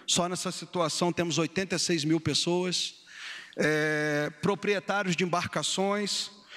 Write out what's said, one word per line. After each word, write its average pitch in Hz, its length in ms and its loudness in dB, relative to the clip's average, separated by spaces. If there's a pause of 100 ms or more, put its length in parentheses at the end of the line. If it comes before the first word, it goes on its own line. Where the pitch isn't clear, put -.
Só 175 240 2
nessa 180 220 -4
situação 170 600 0
temos 165 280 0
oitenta 175 380 0
e - 20 0
seis 156 260 0
mil 160 140 4
pessoas. 175 760 0 (640)
É, 151 800 2
proprietários 196 760 0
de 180 80 0
embarcações, 190 1080 0 (280)